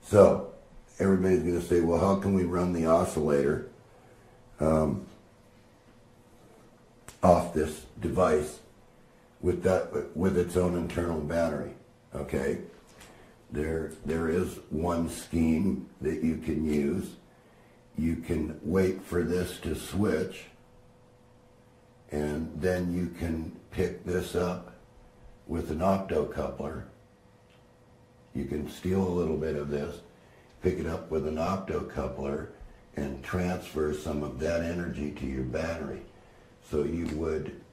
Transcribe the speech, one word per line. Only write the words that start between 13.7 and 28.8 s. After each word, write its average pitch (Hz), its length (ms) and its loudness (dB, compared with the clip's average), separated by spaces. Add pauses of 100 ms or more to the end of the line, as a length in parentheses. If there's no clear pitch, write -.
there 80 240 0
is 87 300 0 (100)
one 85 400 0
scheme 82 760 0 (120)
that - 220 -2
you 80 160 0
can 78 260 -2
use. 73 520 0 (840)
You 80 180 0
can 78 460 -2
wait 92 420 2
for 87 180 0
this 87 380 0
to 80 140 -4
switch, - 720 -2 (1700)
and 76 460 -2
then 90 360 0
you 87 160 -2
can 82 440 -4 (180)
pick - 340 -2
this 90 300 -2
up 90 400 -2 (720)
with 78 240 -4
an 78 100 -2
optocoupler. 76 1040 -2 (1500)
You 67 120 -4
can 73 220 -6
steal 92 340 0